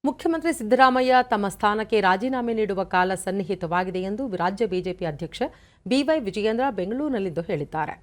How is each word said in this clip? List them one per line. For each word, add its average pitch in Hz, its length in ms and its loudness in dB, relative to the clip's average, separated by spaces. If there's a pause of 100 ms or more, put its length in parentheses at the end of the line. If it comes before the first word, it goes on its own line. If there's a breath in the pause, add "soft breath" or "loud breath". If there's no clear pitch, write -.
ಮುಖ್ಯಮಂತ್ರಿ 330 440 0
ಸಿದ್ದರಾಮಯ್ಯ 254 640 4 (140)
ತಮ್ಮ 208 160 0
ಸ್ಥಾನಕ್ಕೆ 214 580 0
ರಾಜೀನಾಮೆ 233 480 0
ನೀಡುವ 202 300 -2
ಕಾಲ 185 300 0
ಸನ್ನಿಹಿತವಾಗಿದೆ 185 920 -2
ಎಂದು 214 280 -4
ರಾಜ್ಯ 190 360 -2
ಬಿ 185 140 -2
ಜೆ 180 120 -4
ಪಿ 185 120 -6
ಅಧ್ಯಕ್ಷ 151 320 -8 (480 soft breath)
ಬಿ 269 180 4
ವೈ 320 80 2 (100)
ವಿಜಯೇಂದ್ರ 220 380 0 (140)
ಬೆಂಗಳೂರಿನಲ್ಲಿಂದು 196 720 -2
ಹೇಳಿದ್ದಾರೆ. 156 540 -4